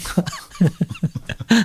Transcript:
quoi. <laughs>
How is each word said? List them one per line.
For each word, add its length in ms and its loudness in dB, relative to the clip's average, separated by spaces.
quoi. 100 2
<laughs> 120 4